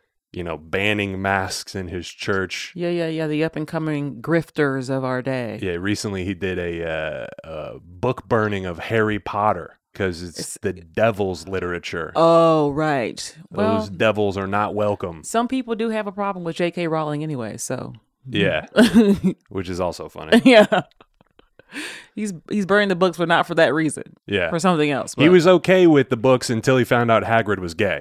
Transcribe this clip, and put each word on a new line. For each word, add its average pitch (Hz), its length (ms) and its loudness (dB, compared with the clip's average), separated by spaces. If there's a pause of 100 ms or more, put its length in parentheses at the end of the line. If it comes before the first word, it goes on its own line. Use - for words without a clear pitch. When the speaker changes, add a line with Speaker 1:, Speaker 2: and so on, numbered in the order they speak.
(320)
Speaker 1:
you 90 100 -10
know, 82 140 -8
banning 98 640 -2
masks 95 540 -4
in 92 140 -8
his 87 200 -10
church. - 680 -6
Speaker 2:
Yeah, 175 140 -6
yeah, 170 200 -4
yeah. 160 180 -4
The 151 180 -2
up-and-coming 156 800 -6
grifters 139 680 -2
of 135 160 -2
our 127 160 -4
day. 123 420 -6
Speaker 1:
Yeah, 90 120 -2
recently 98 500 -4
he 98 80 -2
did 90 260 -4
a, 82 320 -4
uh, 78 360 -6 (180)
a 80 360 -12
book 90 460 -4
burning 104 380 0
of 87 140 -6
Harry 107 400 0
Potter 101 600 -2 (140)
'cause 90 300 -4
it's 87 180 -12
Speaker 2:
It's - 220 -12
Speaker 1:
the 95 100 -2
devil's 92 760 -2
literature. 87 680 -6
Speaker 2:
Oh, 165 540 4
right. 139 500 -4 (300)
Speaker 1:
Those - 100 -6
Speaker 2:
Well, 107 280 0
Speaker 1:
devils 101 500 0
are 95 100 -4
not 101 260 -2
welcome. 101 480 -4
Speaker 2:
some 240 260 -4
people 240 280 -6
do 226 140 -4
have 214 160 -6
a 202 60 -8
problem 196 340 -8
with 165 100 -6
J 175 160 -2
K 175 160 -4
Rowling 151 340 -4
anyway, 123 360 -8
so. 127 340 -8 (340)
Speaker 1:
Yeah. 98 460 0
Speaker 2:
<laughs> 202 800 4
Speaker 1:
Which 95 180 -6
is 90 120 -6
also 85 280 -4
funny. 80 380 -2
Speaker 2:
Yeah. 214 200 10 (1500)
He's, 208 180 -6 (160)
he's 202 180 0
burning 202 220 4
the 202 60 0
books, 170 240 0
but 170 80 0
not 165 220 2
for 170 80 -6
that 147 180 6
reason. 156 300 -2 (220)
Speaker 1:
Yeah. 92 240 0
Speaker 2:
For 170 100 -2
something 151 320 2
else. - 240 -4
Speaker 1:
He 151 80 4
Speaker 2:
but 170 80 8
Speaker 1:
was 175 160 8
okay 180 400 6
with 143 200 6
the 123 80 0
books 127 320 2
until 131 280 2
he 123 80 4
found 117 260 2
out 104 140 6
Hagrid 104 340 2
was 85 160 -6
gay. 85 260 0